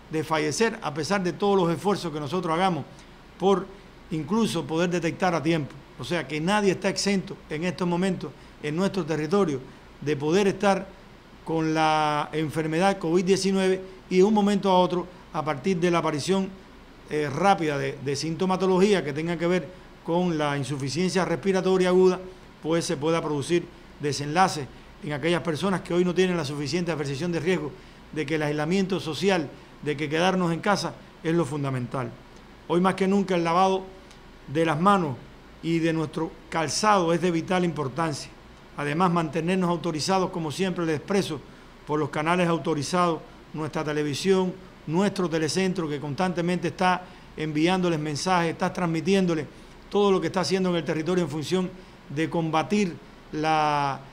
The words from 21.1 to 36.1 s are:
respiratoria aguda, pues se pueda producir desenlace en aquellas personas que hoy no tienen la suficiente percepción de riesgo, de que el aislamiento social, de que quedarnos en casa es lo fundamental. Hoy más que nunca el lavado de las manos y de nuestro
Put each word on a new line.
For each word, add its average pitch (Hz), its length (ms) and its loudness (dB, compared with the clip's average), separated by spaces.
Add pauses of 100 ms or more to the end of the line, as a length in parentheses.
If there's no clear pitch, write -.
respiratoria 185 640 2
aguda, 180 300 4 (440)
pues 160 220 0
se 165 120 -2
pueda 160 240 0
producir 156 440 0 (340)
desenlace 147 680 0 (360)
en 147 100 -6
aquellas 160 280 0
personas 165 400 -2
que - 120 -6
hoy 180 100 4
no 180 120 0
tienen 180 220 2
la 156 80 -2
suficiente 151 500 -2
percepción 143 360 -4
de 165 80 -2
riesgo, 151 320 0 (400)
de 151 140 -4
que 156 100 -2
el 151 80 0
aislamiento 165 560 0
social, 156 500 0 (340)
de 143 120 -2
que 143 140 -4
quedarnos 180 420 2
en 165 80 -2
casa 175 360 0 (280)
es 165 120 0
lo 165 100 4
fundamental. 131 640 -4 (560)
Hoy 170 140 2
más 185 140 2
que 190 120 0
nunca 190 280 2
el 170 80 2
lavado 190 400 2 (680)
de 160 140 2
las 151 140 0
manos 180 360 4 (460)
y 165 160 0
de 160 160 2
nuestro 160 380 -4 (180)